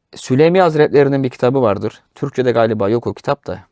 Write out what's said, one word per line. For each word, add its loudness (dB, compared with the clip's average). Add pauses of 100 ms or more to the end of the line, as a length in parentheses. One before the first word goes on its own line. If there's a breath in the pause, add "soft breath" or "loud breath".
(160)
Süleymi 2
Hazretlerinin 2
bir -2
kitabı 0
vardır. -4 (120)
Türkçe'de -4
galiba 0
yok -2
o -6
kitap -8
da. -12 (120)